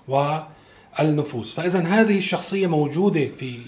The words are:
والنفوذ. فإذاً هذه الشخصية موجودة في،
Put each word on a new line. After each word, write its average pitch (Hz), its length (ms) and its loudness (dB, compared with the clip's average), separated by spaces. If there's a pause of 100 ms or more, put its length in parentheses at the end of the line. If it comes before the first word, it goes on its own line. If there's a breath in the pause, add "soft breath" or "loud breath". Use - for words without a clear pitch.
والنفوذ. 147 1400 -2
فإذاً 175 360 -2
هذه 202 380 4
الشخصية 185 480 -2
موجودة 156 720 2
في، 127 320 -10